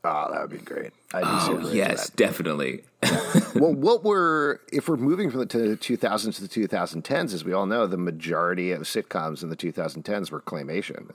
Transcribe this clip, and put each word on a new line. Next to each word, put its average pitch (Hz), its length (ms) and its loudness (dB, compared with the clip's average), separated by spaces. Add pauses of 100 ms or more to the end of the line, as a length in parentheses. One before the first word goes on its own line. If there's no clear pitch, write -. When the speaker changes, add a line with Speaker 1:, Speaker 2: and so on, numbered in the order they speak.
Speaker 1:
Oh, 147 300 0
that 73 100 -4
would - 80 -6
be - 100 -12
great. - 320 -10 (220)
I'd 92 100 -2
be 87 60 0
Speaker 2:
Oh, 95 160 0
Speaker 1:
super - 160 0
into - 140 -2
Speaker 2:
yes, - 340 0
Speaker 1:
that. - 60 -16
Speaker 2:
definitely. 76 680 0 (200)
<laughs> - 120 4 (400)
Speaker 1:
Well, 151 180 6
what 214 300 4
were, 160 580 4 (100)
if 143 160 0
we're 165 80 4
moving 147 360 2
from 127 80 -2
the 120 80 0
to 110 280 2
two 117 220 0
thousands 107 380 0
to 95 80 -12
the 98 40 -8
two 104 200 0
thousand 87 340 -2
tens, 143 320 -2
as 82 100 -6
we 90 80 -4
all 98 140 2
know, 110 220 2
the 92 100 -2
majority 87 760 -2
of 80 120 -4
sitcoms 80 580 -4
in 85 80 -8
the 80 60 -8
two 82 160 -6
thousand 80 320 -6
tens 101 280 -4
were 76 80 -8
Claymation. 78 760 -8